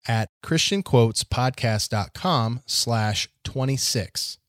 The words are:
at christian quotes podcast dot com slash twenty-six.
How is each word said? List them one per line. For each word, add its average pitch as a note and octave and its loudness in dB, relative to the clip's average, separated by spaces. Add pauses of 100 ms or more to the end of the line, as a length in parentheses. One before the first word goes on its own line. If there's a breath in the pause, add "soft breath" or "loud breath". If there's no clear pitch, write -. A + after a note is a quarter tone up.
at A2 0 (120)
christian F#3 0
quotes A#2 4
podcast B2 0
dot G#2 -4
com B2 0
slash A2 0 (160)
twenty-six. - -4 (100)